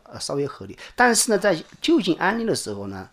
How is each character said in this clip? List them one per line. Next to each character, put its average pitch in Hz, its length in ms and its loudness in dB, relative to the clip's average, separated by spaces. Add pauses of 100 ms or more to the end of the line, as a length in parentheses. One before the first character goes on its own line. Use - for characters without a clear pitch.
呃， - 160 -16
稍 - 140 -6
微 143 120 -2
合 - 200 -12
理， 196 120 -14 (160)
但 247 180 4
是 226 200 2
呢， 208 40 4
在 190 240 2 (220)
就 320 180 4
近 175 160 0
安 196 220 0
利 233 60 -4
的 196 100 0
时 107 180 -6
候 101 140 -8
呢， 95 260 -12